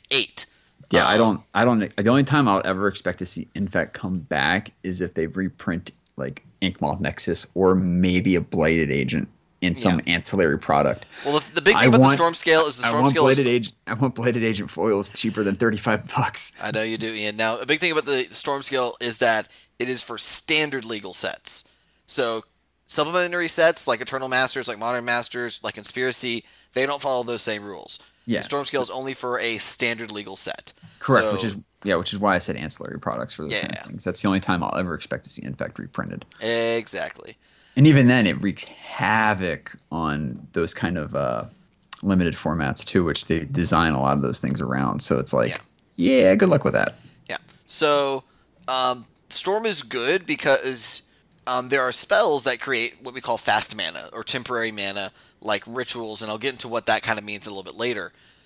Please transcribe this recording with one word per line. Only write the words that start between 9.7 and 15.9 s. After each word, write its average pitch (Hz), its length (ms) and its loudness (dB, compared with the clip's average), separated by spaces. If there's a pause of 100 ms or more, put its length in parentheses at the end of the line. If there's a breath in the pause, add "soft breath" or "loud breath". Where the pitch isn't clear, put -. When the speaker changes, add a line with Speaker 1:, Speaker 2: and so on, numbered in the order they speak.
Speaker 2:
some 90 320 2
Speaker 1:
Yeah. 85 80 0
Speaker 2:
ancillary 85 460 2
product. - 480 2 (180 loud breath)
Speaker 1:
Well, 147 140 2
the, - 160 -6
the 165 80 2
big 208 120 6
thing - 80 6
Speaker 2:
I - 40 8
Speaker 1:
about 123 140 10
Speaker 2:
want, 131 100 10
Speaker 1:
the 143 60 4
Storm 170 180 2
Scale 160 320 4
is 135 100 -4
the 120 80 -2
Speaker 2:
I 117 40 0
Speaker 1:
Storm 147 160 2
Speaker 2:
want 139 100 4
Speaker 1:
Scale 151 140 6
is 135 80 6
Speaker 2:
Blighted 123 140 2
Agent, 120 240 0 (120)
I 104 80 -4
want 127 180 0
Blighted 117 300 -2
Agent 104 260 -2
foils 101 400 0
cheaper 107 340 -4
than 98 120 0
thirty-five 110 580 0